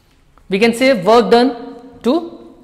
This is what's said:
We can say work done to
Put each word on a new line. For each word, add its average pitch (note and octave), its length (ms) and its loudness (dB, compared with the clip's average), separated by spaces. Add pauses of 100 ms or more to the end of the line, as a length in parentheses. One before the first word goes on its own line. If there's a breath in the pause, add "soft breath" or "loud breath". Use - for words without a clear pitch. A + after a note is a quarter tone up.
(480)
We F#3+ 120 -4
can A#3 140 2
say B3 280 0
work G#3 300 2
done - 720 -2
to - 600 -6